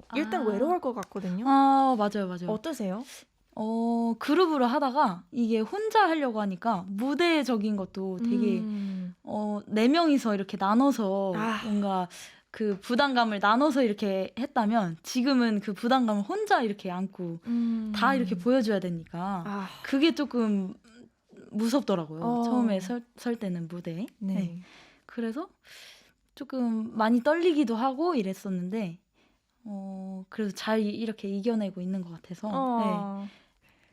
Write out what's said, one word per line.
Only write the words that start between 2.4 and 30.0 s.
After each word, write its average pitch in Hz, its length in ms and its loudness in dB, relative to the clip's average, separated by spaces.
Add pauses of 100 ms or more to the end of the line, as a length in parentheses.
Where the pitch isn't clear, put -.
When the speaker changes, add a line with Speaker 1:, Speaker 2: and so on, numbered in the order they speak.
Speaker 1:
어떠세요? 214 560 -4 (520)
Speaker 2:
어, 233 600 0
그룹으로 302 480 2
하다가 254 640 2
이게 226 280 0
혼자 415 480 2
하려고 277 340 0
하니까 190 460 -2
무대적인 254 880 0
것도 190 420 -6
되게, 220 420 2
Speaker 1:
음. 196 640 -6
Speaker 2:
어, 214 420 -4
네 214 220 2
명이서 285 480 4
이렇게 196 220 -6
나눠서 196 800 2
Speaker 1:
아. 214 280 -2
Speaker 2:
뭔가 202 440 0 (440)
그 208 280 -2
부담감을 240 600 2
나눠서 247 420 4
이렇게 202 560 0
했다면, 214 640 0
지금은 240 580 2
그 208 120 -4
부담감을 233 500 2
혼자 392 380 2
이렇게 202 300 -4
안고 180 560 -6
Speaker 1:
음. 233 480 -2
Speaker 2:
다 233 180 2
이렇게 247 220 0
보여줘야 214 440 2
되니까 175 680 -6
Speaker 1:
아. 202 240 -8 (140)
Speaker 2:
그게 277 300 2
조금 214 600 0 (760)
무섭더라고요. 202 720 -2
Speaker 1:
어. 233 220 -2
Speaker 2:
처음에 233 360 2
설, 233 240 -8 (140)
설 240 180 -4
때는 180 320 -6
무대에. 175 380 -8 (140)
Speaker 1:
네. 190 140 -4
Speaker 2:
네. 180 280 -4 (440)
그래서 240 440 -8 (840)
조금 233 640 -4
많이 226 240 4
떨리기도 302 540 4
하고 269 400 0
이랬었는데, 185 840 -4 (680)
어, 190 640 -10